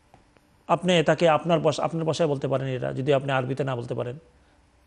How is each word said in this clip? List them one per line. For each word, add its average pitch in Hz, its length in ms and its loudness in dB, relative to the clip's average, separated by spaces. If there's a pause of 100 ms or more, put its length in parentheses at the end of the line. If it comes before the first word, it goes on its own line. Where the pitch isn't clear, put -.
(680)
আপনি 170 340 2
তাকে 165 260 4
আপনার 160 320 2
ভাষা, 147 220 0
আপনার 160 220 -2
ভাষায় 160 240 0
বলতে 139 200 -2
পারেন 135 200 -2
এটা, 131 240 -4
যদি 131 200 0
আপনি 139 200 0
আরবিতে 131 320 -2
না 131 120 -4
বলতে 123 180 -8
পারেন, 123 240 -6 (680)